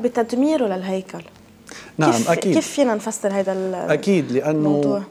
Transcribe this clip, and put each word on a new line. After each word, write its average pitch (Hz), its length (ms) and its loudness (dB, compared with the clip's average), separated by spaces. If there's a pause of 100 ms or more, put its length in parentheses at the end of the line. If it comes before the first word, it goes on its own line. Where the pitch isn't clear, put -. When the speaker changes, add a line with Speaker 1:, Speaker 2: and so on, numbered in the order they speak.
Speaker 1:
بتدميره 247 600 0
للهيكل. 190 560 -6 (760)
Speaker 2:
نعم، 156 140 4
Speaker 1:
كيف، 117 200 2
Speaker 2:
أكيد. 170 220 2
Speaker 1:
كيف 311 140 2
فينا 254 280 2
نفسر 208 380 -4
هيدا 196 200 0
ال-، 185 380 -4
Speaker 2:
أكيد، 151 400 2
لأنه 139 200 0
Speaker 1:
الموضوع؟ 151 600 2